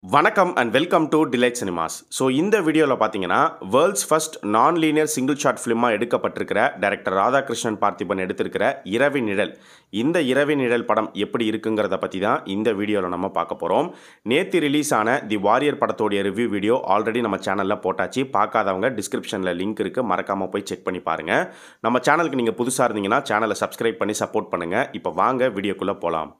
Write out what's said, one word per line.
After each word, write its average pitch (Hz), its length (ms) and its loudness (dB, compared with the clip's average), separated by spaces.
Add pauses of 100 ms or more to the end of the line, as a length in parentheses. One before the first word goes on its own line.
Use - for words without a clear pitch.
(140)
வணக்கம் 180 460 4
and 117 160 2
welcome 170 360 4
to 160 60 4 (140)
Delight 123 260 2
Cinemas. 85 360 -4 (220)
So, 131 80 0 (160)
இந்த 208 160 2 (100)
வீடியோல 151 360 4
பாத்தீங்கன்னா, 101 380 2 (320)
வேர்ல்ட்ஸ் 180 360 2
ஃபர்ஸ்ட் 156 280 0 (180)
நான்-லீனியர் 151 600 4
சிங்கிள் 135 280 0
ஷாட் 131 200 2
ஃபிலிமா 117 340 2
எடுக்கப்பட்டிருக்கிற 110 640 -2 (220)
டைரக்டர் 101 360 0
ராதாகிருஷ்ணன் 117 640 0
பார்த்திபன் 95 420 -2
எடுத்திருக்கிற 95 400 -4 (300)
இரவின் 135 360 0
நிழல். 98 220 -2 (500)
இந்த 165 200 2 (100)
இரவின் 143 320 2
நிழல் 120 240 0
படம் 107 220 -2 (160)
எப்படி 120 240 -4
இருக்குங்கிறத 107 540 -2
பத்தி 95 220 -6
தான் 139 140 0 (140)
இந்த 110 260 0
வீடியோல 101 340 -2
நம்ம 92 240 -4
பார்க்க 87 240 -4
போறோம். 113 280 0 (420)
நேத்து 180 340 2
ரிலீஸ் 147 340 0
ஆன 120 180 2 (120)
தி 104 160 0
வாரியர் 131 380 2
படத்தோடைய 104 460 0
ரிவ்யூ 113 260 -2
வீடியோ 104 200 2 (200)
already 113 320 0
நம்ம 98 180 0
சேனல்ல 98 300 0 (100)
போட்டாச்சு. 92 380 -2 (140)
பார்க்காதவங்க 104 600 2
டிஸ்கிரிப்ஷன்ல 95 640 -4
லிங்க் 104 240 -4
இருக்கு, 110 160 -4 (100)
மறக்காம 95 440 -2
போய் 143 160 -4
செக் - 160 -8
பண்ணி 92 220 -6
பாருங்க. 80 240 -2 (520)
நம்ம 120 120 2 (100)
சேனலுக்கு 147 340 2
நீங்க 113 200 0
புதுசா 127 260 0
இருந்தீங்கன்னா 107 340 0 (100)
சேனலை 107 320 0
சப்ஸ்கிரைப் 113 380 -2
பண்ணி 104 220 -2
சப்போர்ட் - 300 -4
பண்ணுங்க. 87 220 -2 (240)
இப்ப 82 220 -4
வாங்க 123 360 2
வீடியோக்குள்ள 98 360 -2 (100)
போலாம். 80 360 -2